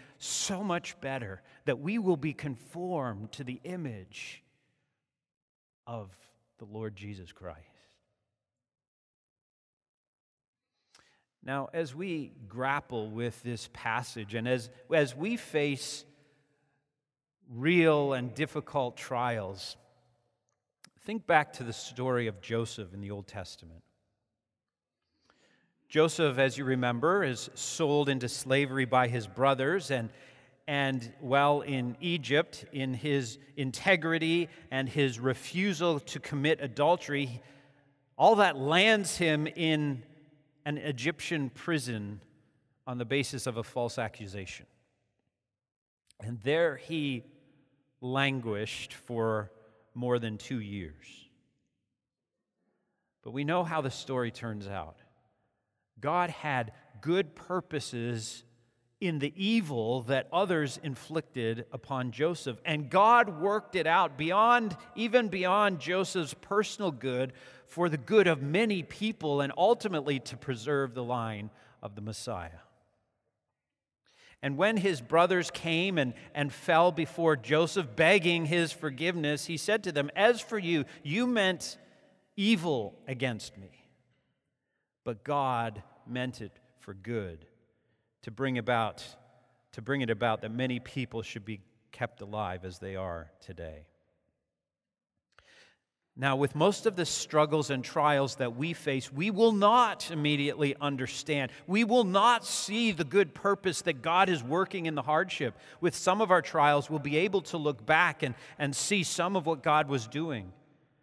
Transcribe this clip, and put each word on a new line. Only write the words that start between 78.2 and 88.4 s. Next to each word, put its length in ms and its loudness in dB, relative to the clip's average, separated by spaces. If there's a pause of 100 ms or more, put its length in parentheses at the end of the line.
his 260 2
forgiveness, 760 -2
he 120 -6
said 260 0
to 80 -4
them, 240 0
"As 260 6
for 160 -6
you, 280 2 (180)
you 240 0
meant 500 0 (580)
evil 680 0
against 520 -6
me, 120 -18 (1300)
but 200 -8
God 600 0 (240)
meant 340 -6
it 160 -14 (220)
for 160 -16
good, 500 -8 (800)
to 80 -12
bring 260 -2